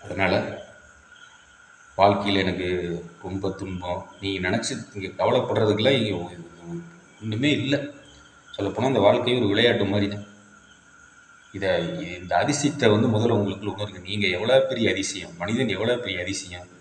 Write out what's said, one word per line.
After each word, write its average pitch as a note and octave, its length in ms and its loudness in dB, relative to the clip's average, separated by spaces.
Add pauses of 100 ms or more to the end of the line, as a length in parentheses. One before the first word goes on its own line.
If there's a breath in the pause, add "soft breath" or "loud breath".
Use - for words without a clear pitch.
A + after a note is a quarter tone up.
அதனால - 580 -2 (1400)
வாழ்க்கையில G2+ 400 4
எனக்கு F#2 300 0 (560)
ரொம்ப F#2+ 260 -4
துன்பம், F2+ 560 -8 (160)
நீங்க F#2+ 280 -2
நினைச்சு A#2 240 -2 (200)
இங்க F#2+ 140 -8
கவலைப்படுறதுக்கெல்லாம் A2+ 920 2
இங்க G#2 140 0
ஒ-, E3+ 680 -10 (400)
ஒண்ணுமே A2 300 0
இல்ல. C3+ 320 0 (720)
சொல்லப்போனா G2+ 300 -2
இந்த C3 120 4
வாழ்க்கை A#2+ 380 6
ஒரு A2 100 2
விளையாட்டு G#2 380 4
மாதிரி G2+ 220 2
தான். - 200 -8 (1200)
இத, F#2 280 0 (420)
இந்த F2+ 140 -4
அதிசயத்தை B2+ 540 2
வந்து G#2+ 180 4
முதல்ல A2 300 2
உங்களுக்குள்ள G2+ 400 -2
உணருங்க. F#2 240 -8
நீங்க G2 260 -2
எவ்வளவு A#2+ 400 4
பெரிய A#2 240 0
அதிசயம், F#2 460 -6
மனிதன் A#2 300 -2
எவ்வளவு G#2+ 320 0
பெரிய F#2 220 -6
அதிசயம். F2+ 460 -8 (140)